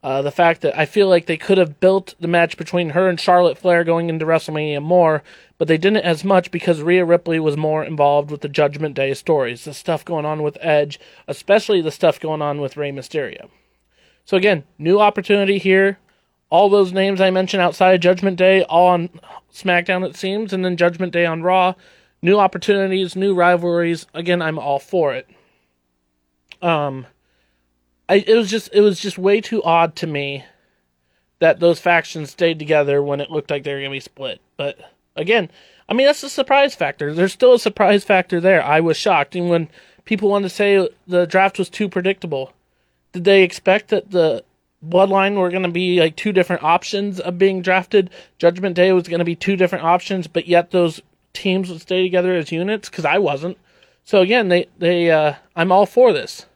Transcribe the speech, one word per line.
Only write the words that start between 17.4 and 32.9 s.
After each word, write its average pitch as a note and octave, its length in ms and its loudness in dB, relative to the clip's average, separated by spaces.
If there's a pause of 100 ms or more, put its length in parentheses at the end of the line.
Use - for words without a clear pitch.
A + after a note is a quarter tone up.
outside F#3 320 4
of F3+ 60 0
Judgment F3+ 360 0
Day, F#3 260 4
all F3 240 2
on F3 240 0 (420)
SmackDown, F3+ 540 -2
it E3 100 -10
seems, G3 360 -6
and F#3 120 -4
then F3+ 120 -2
Judgment F3 360 -2
Day E3+ 140 0
on E3 160 -4
Raw. F#3 320 2 (480)
New F#3+ 160 2
opportunities, F#3+ 760 0
new F#3+ 200 0
rivalries. F3 800 0
Again, F3 280 -2
I'm D#3+ 160 -4
all C#3 200 -4
for D3 360 -2
it. C3 140 -12 (1300)
Um, C#3+ 440 -4 (1000)
I, G3+ 180 2
it G#3+ 80 4
was A3 160 0
just, G#3+ 220 -6
it G3+ 80 4
was G#3 180 4
just G3+ 200 -8
way G3+ 220 2
too G#3+ 220 -6
odd E3 340 2
to E3 100 -8
me C#3+ 380 -8 (960)
that D#3+ 220 2
those E3+ 180 2
factions E3 520 -2
stayed E3 280 -2
together D3 440 0